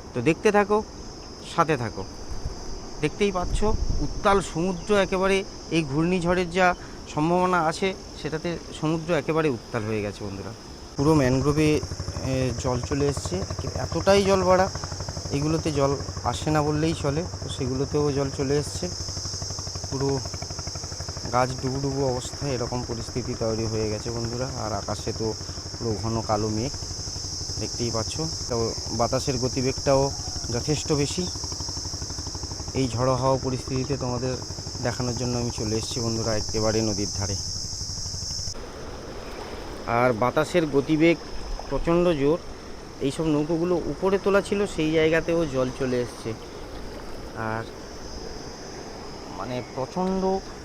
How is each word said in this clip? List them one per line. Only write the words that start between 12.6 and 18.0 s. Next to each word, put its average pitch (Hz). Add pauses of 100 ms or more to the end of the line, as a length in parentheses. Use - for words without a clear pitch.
জল 127
চলে 143
এসছে, 175 (340)
এতটাই 190
জল 190
বাড়া, 185 (600)
এগুলোতে 156
জল 139 (280)
আসে 120
না 156
বললেই 151
চলে, 151 (200)
তো -
সেগুলোতেও 139